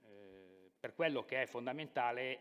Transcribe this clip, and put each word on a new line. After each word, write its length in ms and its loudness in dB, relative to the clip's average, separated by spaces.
Eh, 640 -18
per 140 -8
quello 320 2
che 160 2
è 60 4
fondamentale 920 0